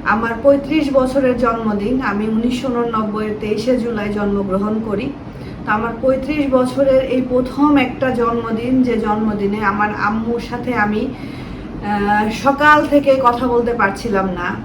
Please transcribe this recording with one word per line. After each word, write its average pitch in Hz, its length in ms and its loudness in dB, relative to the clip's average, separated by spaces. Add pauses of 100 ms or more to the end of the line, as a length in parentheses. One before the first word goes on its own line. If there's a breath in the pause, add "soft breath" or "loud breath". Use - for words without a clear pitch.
আমার 226 260 0 (120)
পঁয়ত্রিশ 277 500 2
বছরের 254 460 2
জন্মদিন। 233 640 0
আমি 214 260 -2
উনিশশো 247 400 0
ঊননব্বই 220 580 -2
এর 208 140 -4
তেইশে 214 380 0
জুলাই 214 340 -2
জন্মগ্রহণ 202 760 -2
করি। 202 260 -4 (540 loud breath)
তো 220 60 0
আমার 220 200 0 (100)
পঁয়ত্রিশ 269 480 0
বছরের 262 540 2
এই 254 180 0
প্রথম 254 540 2
একটা 254 340 0
জন্মদিন, 233 720 0
যে 226 180 2
জন্মদিনে 208 640 0
আমার 208 300 0
আম্মুর 226 460 -2 (100)
সাথে 247 240 -4
আমি, 214 320 0
আহ, 208 1200 -4
সকাল 285 560 4
থেকে 277 360 4
কথা 240 240 2
বলতে 240 280 2
পারছিলাম 196 520 0
না। 185 280 -4 (100)